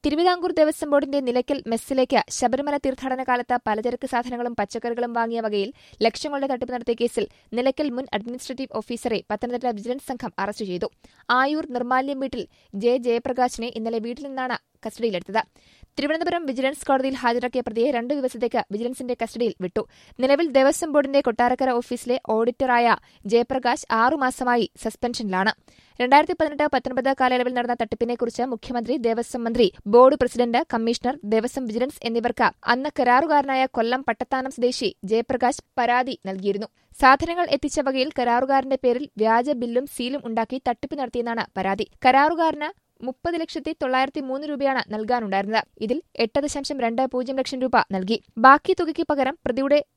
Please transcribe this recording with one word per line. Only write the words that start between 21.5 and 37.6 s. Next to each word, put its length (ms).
ഓഫീസിലെ 460
ഓഡിറ്ററായ 600
ജയപ്രകാശ് 680
ആറുമാസമായി 760
സസ്പെൻഷനിലാണ്. 720
രണ്ടായിരത്തി 360
പതിനെട്ട് 340
പത്തൊൻപത് 440
കാലയളവിൽ 400
നടന്ന 220
തട്ടിപ്പിനെക്കുറിച്ച് 680
മുഖ്യമന്ത്രി, 560
ദേവസ്വം 440
മന്ത്രി, 240
ബോർഡ് 300
പ്രസിഡന്റ്, 520
കമ്മീഷണർ, 560
ദേവസ്വം 400
വിജിലൻസ് 380
എന്നിവർക്ക് 440
അന്ന് 280
കരാറുകാരനായ 760
കൊല്ലം 340
പട്ടത്താനം 500
സ്വദേശി 360
ജയപ്രകാശ് 600
പരാതി 500
നൽകിയിരുന്നു. 440
സാധനങ്ങൾ 520
എത്തിച്ച 320